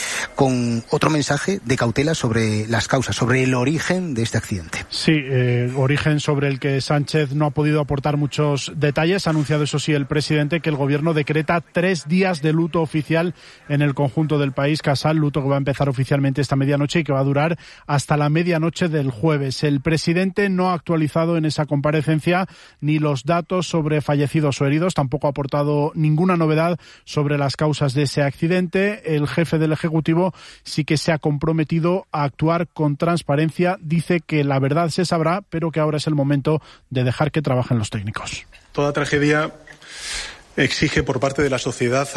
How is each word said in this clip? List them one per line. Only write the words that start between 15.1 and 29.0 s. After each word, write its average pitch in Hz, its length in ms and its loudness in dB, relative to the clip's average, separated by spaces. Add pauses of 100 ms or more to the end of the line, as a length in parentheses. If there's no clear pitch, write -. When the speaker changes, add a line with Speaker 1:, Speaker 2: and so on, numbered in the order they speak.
Speaker 2:
luto 147 260 0
que 131 60 -2
va 139 80 2
a - 20 0
empezar 139 300 0
oficialmente 139 540 0
esta 135 160 0
medianoche 143 420 0
y 165 60 -2
que 143 80 -2
va 135 80 2
a - 20 2
durar 143 340 2 (300)
hasta 147 300 0
la 147 120 2
medianoche 170 600 0
del 147 200 0
jueves. 139 540 0
El 143 160 2
presidente 180 680 0
no 185 200 2
ha 185 40 2
actualizado 165 640 0
en 156 80 0
esa 151 200 -2
comparecencia 151 800 0 (360)
ni 151 180 2
los 147 240 0
datos 143 460 -2
sobre 151 320 0
fallecidos 147 580 0
o 143 60 2
heridos, 156 300 0
tampoco 147 320 -2
ha - 20 4
aportado 147 680 -2
ninguna 160 400 2
novedad 160 420 2 (280)
sobre 147 320 -2
las 139 180 -2
causas 147 380 0
de 147 100 2
ese 143 180 0
accidente. 180 920 0